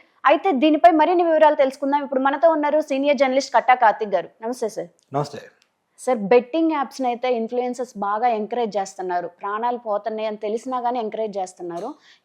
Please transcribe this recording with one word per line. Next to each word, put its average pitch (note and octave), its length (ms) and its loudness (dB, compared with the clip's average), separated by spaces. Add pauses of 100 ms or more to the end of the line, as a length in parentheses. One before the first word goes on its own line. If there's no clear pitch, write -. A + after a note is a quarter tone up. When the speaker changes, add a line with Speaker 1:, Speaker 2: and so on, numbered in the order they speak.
(260)
Speaker 1:
అయితే D#4+ 260 4
దీనిపై D4+ 380 6
మరిన్ని E4+ 340 4
వివరాలు D#4 300 6
తెలుసుకుందాం. C#4 500 0
ఇప్పుడు C4 160 -2
మనతో D4 300 2
ఉన్నారు D4+ 300 2
సీనియర్ C#4+ 360 0
జర్నలిస్ట్ C4+ 380 0
కట్టా A#3+ 200 4
కార్తిక్ G#3+ 400 2
గారు. E3+ 140 -2 (140)
నమస్తే A#3 260 -6
సార్. - 460 -12
Speaker 2:
నమస్తే. C#3 240 -4 (680)
Speaker 1:
సార్, B3+ 120 0
బెట్టింగ్ B3 540 2
యాప్స్‌ని C4 360 -4
అయితే A#3+ 260 -2
ఇన్‌ఫ్లుయెన్సర్స్ A#3+ 640 -6
బాగా G#3 280 -2
ఎంకరేజ్ A3 500 -2
చేస్తున్నారు. F#3 520 -6
ప్రాణాలు A3 500 -6
పోతున్నాయి A3 480 -6
అని G#3+ 100 -6
తెలిసినా A3+ 440 -6
కానీ A#3+ 180 -4
ఎంకరేజ్ G#3+ 400 -6
చేస్తున్నారు. F#3 560 -10 (300)